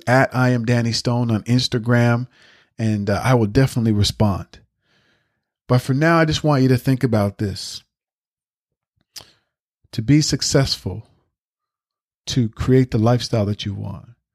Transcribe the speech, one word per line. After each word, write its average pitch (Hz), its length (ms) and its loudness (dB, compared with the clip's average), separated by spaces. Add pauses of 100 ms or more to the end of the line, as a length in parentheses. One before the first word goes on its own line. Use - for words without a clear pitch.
at 127 300 2
I 123 140 2
am 120 160 0
Danny 120 260 0
Stone 120 400 -2
on 107 120 0
Instagram, 120 840 0 (500)
and, 107 320 -2
uh, 98 140 -2
I 131 120 2
will 113 120 2
definitely 117 440 2
respond. 101 680 -2 (1080)
But 127 120 2
for - 140 -2
now, 160 240 2
I 165 80 4
just 151 180 -2
want 147 180 2
you 131 80 4
to 127 80 2
think 131 260 -2
about 107 340 0
this. - 460 -8 (2000)
To - 80 -6
be 139 200 4
successful, 131 840 -4 (1200)
to 117 220 -2
create 131 420 2
the 127 60 0
lifestyle 113 480 0
that 104 200 -6
you 101 80 -6
want, 101 360 -12 (260)